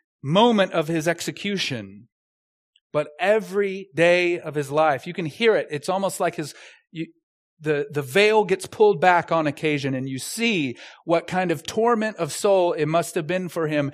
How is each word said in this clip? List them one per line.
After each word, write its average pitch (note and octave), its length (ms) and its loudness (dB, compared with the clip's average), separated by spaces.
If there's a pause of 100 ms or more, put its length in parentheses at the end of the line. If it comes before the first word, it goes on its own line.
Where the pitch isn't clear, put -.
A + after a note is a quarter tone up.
(240)
moment G3+ 480 4
of E3 160 -2
his D#3+ 200 -2
execution, D3 1000 -6 (840)
but D3 180 -2 (100)
every G3 760 0
day F3 460 2
of D3+ 160 -10
his C#3+ 160 -4
life. D3 340 0
You F3 80 -10
can E3+ 140 -6
hear A3 280 2
it. D3 140 -2
It's D3 200 -8
almost F#3+ 300 -2
like E3+ 160 -2
his, D3 200 -10 (360)
you, E3 140 -10 (560)
the, D3 300 -2
the C#3+ 100 -4
veil G3+ 440 4
gets F#3+ 200 -2
pulled G#3 360 2
back F3+ 300 4
on E3 140 0
occasion C#3+ 480 -2
and C3 140 -6
you C3+ 100 -8
see F3+ 600 -2 (260)
what E3+ 240 0
kind F#3 240 -2
of D3+ 120 -4
torment A3 520 0
of D#3+ 160 -4
soul F#3+ 400 2
it D3+ 140 0
must D#3+ 300 0
have D#3+ 120 -4
been F#3 220 -4
for E3 180 -4
him D3 260 0